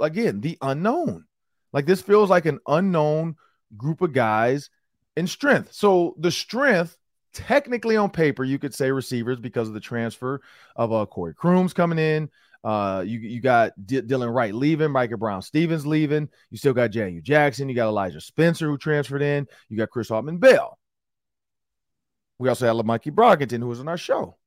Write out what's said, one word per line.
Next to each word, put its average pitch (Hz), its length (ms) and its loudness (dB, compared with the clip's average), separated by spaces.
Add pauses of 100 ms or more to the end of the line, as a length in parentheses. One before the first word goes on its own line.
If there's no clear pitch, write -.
again, 156 400 0
the 147 200 -6
unknown. 151 640 -2 (480)
Like, 139 140 -2
this 190 160 2
feels 208 260 4
like 180 180 4
an 139 200 0
unknown 160 720 0 (400)
group 147 260 -6
of 165 100 0
guys 117 580 0 (440)
in 170 120 -2
strength. - 480 0
So 185 440 2
the 165 120 0
strength, 208 680 0 (380)
technically 233 600 0
on 202 140 2
paper, 143 340 0
you 135 140 -2
could 139 160 -8
say 131 160 0
receivers 127 480 -4
because 117 300 -4
of 107 60 -10
the 107 60 -10
transfer 120 600 -6 (340)
of, 117 160 -2
uh, 110 140 0
Corey 85 300 -8
Crooms 180 400 2
coming 170 240 0
in. 156 320 -2 (340)
Uh, 101 420 -2
you, 113 120 -6
you 113 220 -10
got 104 320 4 (120)
D-, 123 180 -2
Dylan 120 300 -2
Wright 117 220 0
leaving, 147 360 0
Micah 123 260 -2
Brown-Stevens 139 680 -2
leaving. 151 420 0 (220)
You 113 80 -14
still 139 140 4
got 117 200 0
J 104 180 -4
U 82 120 -12
Jackson. 139 460 0
You 127 60 -6
got 117 140 0
Elijah 95 320 -4
Spencer, 160 480 0
who 143 100 -2
transferred 143 440 -2
in. 143 240 0 (220)
You 107 80 -10
got 107 140 -2
Chris 117 200 -6
Autman-Bell. 165 680 4 (1600)
We 127 100 0
also 120 180 2
had 113 100 4
LaMikey 117 360 -2
Brockington, 147 480 4
who 123 80 -6
was 120 120 -8
on 143 80 -10
our 170 100 -4
show. - 380 -4 (100)